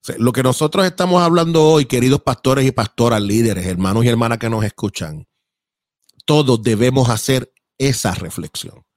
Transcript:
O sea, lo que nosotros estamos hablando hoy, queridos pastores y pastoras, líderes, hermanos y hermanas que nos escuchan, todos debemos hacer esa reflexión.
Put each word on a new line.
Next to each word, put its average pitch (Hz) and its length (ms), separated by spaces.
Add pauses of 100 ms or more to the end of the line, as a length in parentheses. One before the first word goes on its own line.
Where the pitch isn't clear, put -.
O - 40
sea, - 120
lo 120 140
que 131 100
nosotros 156 420
estamos 180 380
hablando 165 420
hoy, 156 220
queridos 131 340
pastores 135 460
y 131 60
pastoras, 113 500
líderes, 101 420
hermanos 95 400
y 120 40
hermanas 117 300
que 113 120
nos 113 140
escuchan, 82 640 (1000)
todos 135 380
debemos 123 460
hacer 127 440 (260)
esa 131 340
reflexión. - 720 (120)